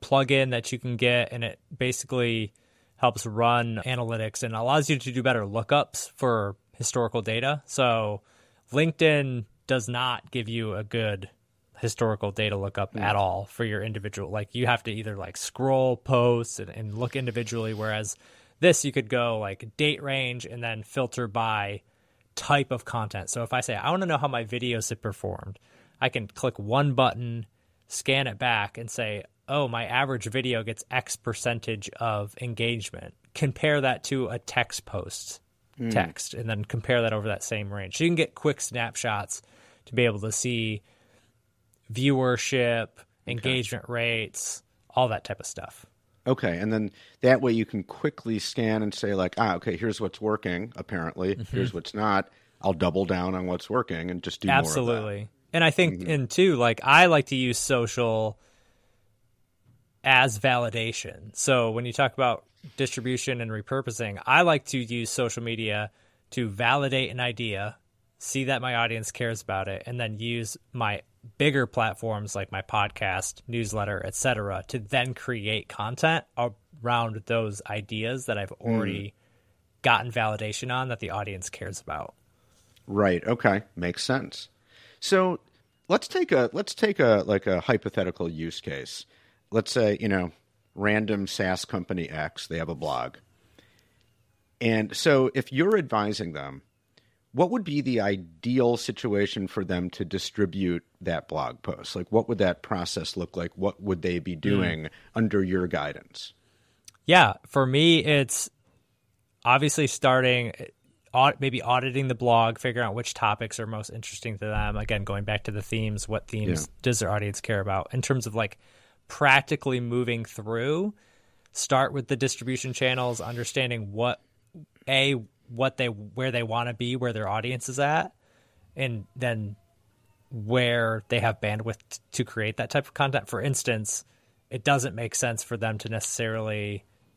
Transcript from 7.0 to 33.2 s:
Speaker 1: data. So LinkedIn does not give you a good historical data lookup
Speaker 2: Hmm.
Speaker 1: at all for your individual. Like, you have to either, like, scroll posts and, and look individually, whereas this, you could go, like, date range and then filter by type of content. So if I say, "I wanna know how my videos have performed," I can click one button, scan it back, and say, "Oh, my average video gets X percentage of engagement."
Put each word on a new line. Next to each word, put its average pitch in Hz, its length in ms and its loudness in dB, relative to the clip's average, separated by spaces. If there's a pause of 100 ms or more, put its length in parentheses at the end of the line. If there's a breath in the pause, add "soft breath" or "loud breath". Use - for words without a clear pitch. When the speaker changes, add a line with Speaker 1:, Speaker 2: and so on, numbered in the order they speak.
Speaker 1:
data. 120 460 -2
So 113 560 2 (500 soft breath)
LinkedIn 147 720 2 (220)
does 127 220 0
not 123 420 -4
give 113 180 -4
you 113 280 -4
a 107 80 -4
good 104 440 -2 (520)
historical 110 500 0
data 104 260 0
lookup 98 360 -4
Speaker 2:
Hmm. 107 80 -6
Speaker 1:
at 101 160 2
all 95 300 0
for - 180 -6
your 104 180 -4
individual. 101 480 -8
Like, 104 240 -6
you 120 140 0
have 120 160 2
to 113 80 -6
either, 104 240 -8
like, 90 200 -10
scroll 131 600 2
posts 120 640 2
and, 98 100 -10
and 107 260 -8
look 123 200 -4
individually, 113 580 -4
whereas 107 420 -4 (440 soft breath)
this, 170 240 6
you 139 80 -2
could 113 160 -2
go, 120 320 0
like, 104 360 -8
date 151 240 0
range 131 460 -4
and 120 160 -10
then 110 220 -6
filter 123 420 -2
by 104 560 -2 (540)
type 143 360 2
of 120 120 -6
content. 107 460 -6
So 120 140 -4
if - 80 -6
I 127 80 2
say, 113 160 -4
"I 127 140 -2
wanna 185 160 0
know 160 120 0
how 147 100 -2
my 120 160 -2
videos 117 460 -2
have 113 120 -6
performed," 98 560 -8 (420 soft breath)
I 127 80 2
can 110 180 -4
click - 320 -4
one 127 360 2
button, 117 520 2 (400)
scan 135 400 0
it 104 120 -6
back, 113 380 0
and 113 140 -10
say, 107 320 -4 (240)
"Oh, 143 220 0
my 117 160 -4
average 127 400 0
video 117 400 -2
gets 110 260 -8
X - 240 -2
percentage 113 760 -4
of 104 500 -4
engagement." 117 720 -4 (200)